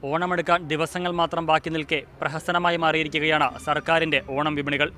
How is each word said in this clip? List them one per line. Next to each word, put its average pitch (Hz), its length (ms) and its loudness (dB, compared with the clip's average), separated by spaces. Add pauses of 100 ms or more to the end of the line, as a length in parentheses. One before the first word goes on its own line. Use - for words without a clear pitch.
ഓണമെടുക്കാൻ 170 680 0
ദിവസങ്ങൾ 175 380 -2
മാത്രം 165 340 0
ബാക്കി 156 240 2
നിൽക്കെ 156 320 -4 (200)
പ്രഹസനമായി 170 560 0
മാറിയിരിക്കുകയാണ് 156 840 2
സർക്കാരിന്റെ 151 720 2
ഓണം 147 260 0
വിപണികൾ. 143 420 0